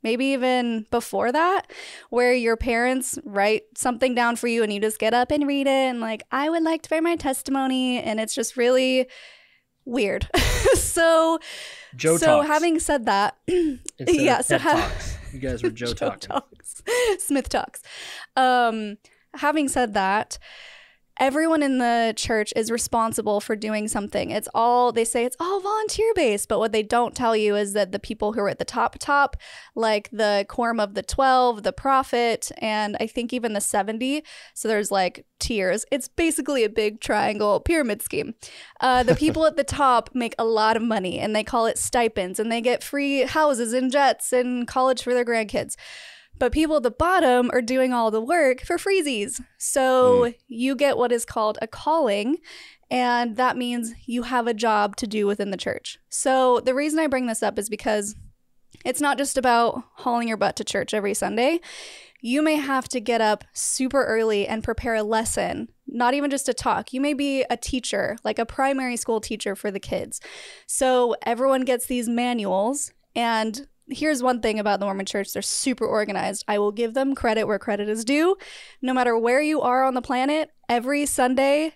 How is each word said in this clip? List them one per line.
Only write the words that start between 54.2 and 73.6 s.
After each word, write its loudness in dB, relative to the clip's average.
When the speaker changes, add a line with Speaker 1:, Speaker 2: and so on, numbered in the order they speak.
Speaker 1:
have 0
a 0
job 2
to -6
do 0
within -2
the -4
church. -8
So 2
the 0
reason 0
I 2
bring 0
this -4
up -2
is -4
because -2
it's -2
not 2
just -2
about 2
hauling -2
your -2
butt 0
to -6
church -4
every 0
Sunday. 0
You 0
may 4
have -2
to -2
get 0
up 2
super 0
early 2
and -4
prepare -4
a 0
lesson, -2
not 0
even 0
just -2
a 0
talk. -2
You -4
may 0
be 0
a 0
teacher, -4
like -4
a -2
primary -2
school -2
teacher -6
for -6
the -6
kids. -8
So 2
everyone 2
gets -2
these -4
manuals, -2
and -2